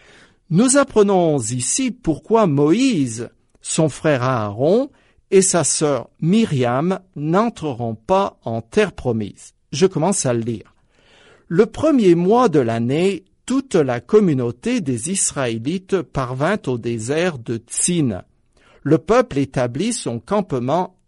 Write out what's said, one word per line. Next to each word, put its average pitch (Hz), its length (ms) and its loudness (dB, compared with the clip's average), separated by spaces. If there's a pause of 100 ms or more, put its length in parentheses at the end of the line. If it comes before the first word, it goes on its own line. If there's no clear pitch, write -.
(500)
Nous 247 260 4
apprenons 196 600 4
ici 123 540 -4
pourquoi 196 560 0
Moïse, 147 840 0 (320)
son 156 260 0
frère 131 360 0
Aaron 131 680 0 (400)
et 190 120 6
sa 175 200 0
sœur 143 480 -2 (100)
Myriam 160 760 0 (160)
n'entreront 151 800 -2
pas 190 500 -2
en 113 160 -6
terre 208 320 0
promise. - 600 -6 (180)
Je 156 160 2
commence 180 400 -2
à 120 80 0
le 117 60 -2
lire. 113 340 -8 (720)
Le 190 180 4
premier 226 480 2
mois 214 340 4
de 151 120 2
l'année, 127 640 -2 (220)
toute 269 280 -4
la 131 260 0
communauté 185 800 0
des 135 300 -6
Israélites 151 920 -4
parvint 139 640 -4
au 127 120 -2
désert 127 600 -4
de 117 180 -6
Tsin. 135 680 -4 (600)
Le 151 160 2
peuple 214 400 0
établit 135 540 -2
son 117 280 -6
campement 156 760 -2 (120)